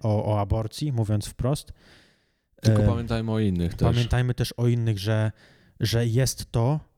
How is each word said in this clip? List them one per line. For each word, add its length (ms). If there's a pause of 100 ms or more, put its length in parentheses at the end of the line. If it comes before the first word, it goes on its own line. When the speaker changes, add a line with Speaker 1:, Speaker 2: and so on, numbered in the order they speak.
Speaker 1:
o, 320
o 60
aborcji, 520
mówiąc 340
wprost. 460 (920)
Speaker 2:
Tylko 200
Speaker 1:
E, 40
Speaker 2:
pamiętajmy 460
o 80
innych 340
też. 200
Speaker 1:
pamiętajmy 400
też 220
o 120
innych, 300
że, 340 (480)
że 260
jest 460
to, 280 (180)